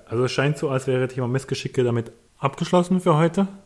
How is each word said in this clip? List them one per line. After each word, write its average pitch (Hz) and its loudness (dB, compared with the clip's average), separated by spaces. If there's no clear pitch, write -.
also 120 0
es 123 -2
scheint 147 0
so, 151 -2
als 131 -2
wäre 127 2
Thema 123 -4
Missgeschicke 131 -2
damit 117 0
abgeschlossen 175 0
für 170 4
heute. 165 2